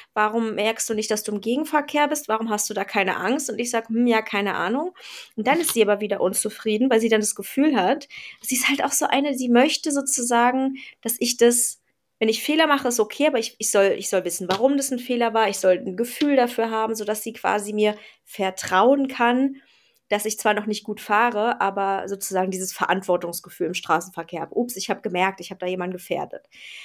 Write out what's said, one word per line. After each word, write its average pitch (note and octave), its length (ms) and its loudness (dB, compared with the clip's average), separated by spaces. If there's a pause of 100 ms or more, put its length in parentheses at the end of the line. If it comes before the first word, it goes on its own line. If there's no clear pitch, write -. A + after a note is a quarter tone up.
(140)
„Warum A3 400 0
merkst A3 340 -2
du A3+ 60 -2
nicht, G#3+ 160 -4
dass G#3+ 120 0
du G#3+ 100 -6
im G3+ 100 -4
Gegenverkehr D4 640 0
bist? D4 200 -4
Warum A3 200 -2
hast G#3 220 -2
du G#3+ 40 -8
da G3 100 -2
keine G3 340 0
Angst?“ B3+ 320 -2
Und A3 80 -6
ich A#3+ 120 -4
sag, A3+ 200 -4
„Hm, A#3 160 2
ja, A3+ 160 4
keine G3+ 320 -2
Ahnung.“ C4+ 400 -2 (420)
Und G#3+ 100 -4
dann D4+ 140 4
ist D#4+ 140 -2
sie A3+ 80 4
aber G3+ 180 2
wieder G3+ 220 -2
unzufrieden, G#3+ 680 0
weil A3+ 100 4
sie A3+ 100 2
dann A3 100 4
das G#3 140 -2
Gefühl C#4 420 0
hat, A3 320 2 (320)
sie - 140 -6
ist A#3+ 160 0
halt C#4 140 0
auch C#4 80 -2
so - 140 0
eine, C#4 300 0
sie B3+ 140 -2
möchte C#4 420 4
sozusagen, C4 840 2 (260)
dass A3+ 180 -4
ich A#3+ 160 0
das, - 460 4 (360)
wenn A3 120 2
ich A3 120 -2
Fehler D#4 240 4
mache, C#4 220 2
ist A#3+ 120 2
okay, A3 260 2
aber C#4 120 2
ich, - 200 -6
ich - 120 -4
soll, G3 280 4
ich G3 100 -8
soll F#3 160 0
wissen, F3 240 -6
warum A#3 300 2
das C4+ 120 -2
ein B3+ 80 -4
Fehler A#3+ 360 -2
war. A3 160 4
Ich G3+ 80 -4
soll F#3 200 4
ein F#3 200 -8
Gefühl C#4 380 0
dafür A#3+ 340 2
haben, A3 240 -2
sodass G#3+ 280 -4
sie A3+ 120 -10
quasi G#3 400 -2
mir G#3 220 2 (280)
vertrauen G3+ 840 2
kann, B3+ 480 0 (520)
dass G#3 160 -2
ich G#3+ 140 -4
zwar G#3+ 160 2
noch G#3 120 -4
nicht G#3+ 180 -4
gut G#3 160 -8
fahre, A3 600 0
aber G3 480 -2
sozusagen F#3+ 440 -2
dieses F#3 200 -6
Verantwortungsgefühl F3 920 -2
im F3 80 -4
Straßenverkehr E3+ 640 -4
habe. C#3+ 160 -10
„Ups, A#3+ 200 -2
ich F#3+ 120 -6
habe G3 120 -2
gemerkt, F#3 400 -2
ich F3+ 100 -14
habe F#3 80 -12
da F#3 80 -6
jemanden F3+ 300 -4
gefährdet.“ - 500 -8 (380)